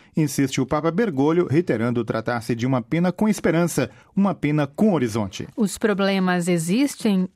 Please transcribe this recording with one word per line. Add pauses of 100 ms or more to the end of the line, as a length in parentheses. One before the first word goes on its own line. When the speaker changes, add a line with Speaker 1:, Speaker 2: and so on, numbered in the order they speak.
(180)
Speaker 1:
Insiste
o
Papa
Bergoglio,
reiterando
tratar-se
de
uma
pena
com
esperança, (240)
uma
pena
com
horizonte.
Speaker 2:
Os
problemas
existem